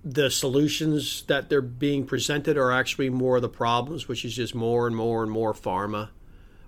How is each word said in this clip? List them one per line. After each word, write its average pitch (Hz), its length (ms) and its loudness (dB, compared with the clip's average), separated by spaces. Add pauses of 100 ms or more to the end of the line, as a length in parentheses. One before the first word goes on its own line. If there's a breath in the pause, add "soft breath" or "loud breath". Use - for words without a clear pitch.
The 139 240 2
solutions 147 960 0
that 139 220 0
they're 143 120 4
being 131 440 -2
presented 147 520 0
are 127 160 4
actually 131 360 0
more 127 280 2
of 120 40 2
the 117 60 0
problems, 120 600 -2
which 123 160 -6
is 113 100 -8
just 117 180 -4
more 120 320 0
and 117 80 0
more 113 300 0
and 110 80 -2
more 110 220 0
pharma, 104 560 -4 (580 soft breath)